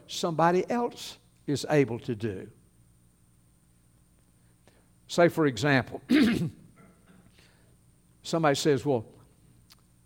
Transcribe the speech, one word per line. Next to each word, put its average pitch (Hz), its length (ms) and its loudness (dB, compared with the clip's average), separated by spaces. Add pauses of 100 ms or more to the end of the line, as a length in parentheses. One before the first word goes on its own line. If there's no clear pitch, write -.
somebody 175 640 0
else - 480 -6 (280)
is 143 220 -4
able 131 300 2
to 120 160 -8
do. 104 340 -8 (2500)
Say, 170 200 4
for 160 180 0
example, 131 640 0
<clears throat> 226 420 2 (1700)
somebody 156 320 2
says, 135 300 0
"Well, 127 220 -2 (1000)